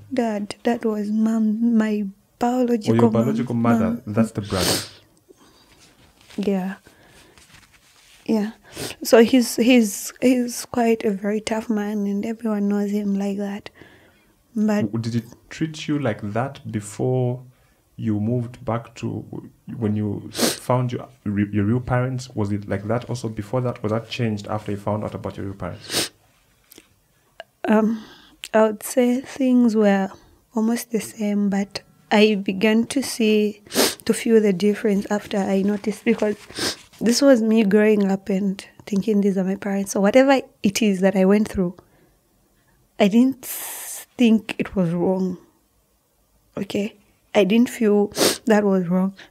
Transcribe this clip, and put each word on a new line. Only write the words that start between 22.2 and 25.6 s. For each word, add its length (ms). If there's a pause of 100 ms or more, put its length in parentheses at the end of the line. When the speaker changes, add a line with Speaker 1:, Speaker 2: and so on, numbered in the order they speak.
Speaker 2:
Was 220
it 160
like 200
that 220
also 200
before 320
that? 220
Was 80
that 180
changed 380
after 240
you 60
found 260
out 100
about 240
your 100
real 80
parents? 560 (1500)